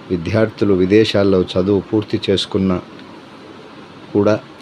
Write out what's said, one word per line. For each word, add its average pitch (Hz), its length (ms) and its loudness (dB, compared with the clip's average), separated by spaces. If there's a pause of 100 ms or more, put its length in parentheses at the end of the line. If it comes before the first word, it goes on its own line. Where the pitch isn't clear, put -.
(120)
విద్యార్థులు 101 640 0
విదేశాల్లో 98 680 2 (120)
చదువు 95 380 0
పూర్తి 107 360 -2
చేసుకున్నా 95 520 0 (1400)
కూడా 104 220 2 (260)